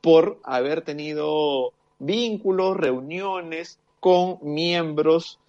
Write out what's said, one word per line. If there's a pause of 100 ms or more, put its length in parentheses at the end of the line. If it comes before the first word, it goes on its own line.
por
haber
tenido (260)
vínculos,
reuniones (200)
con
miembros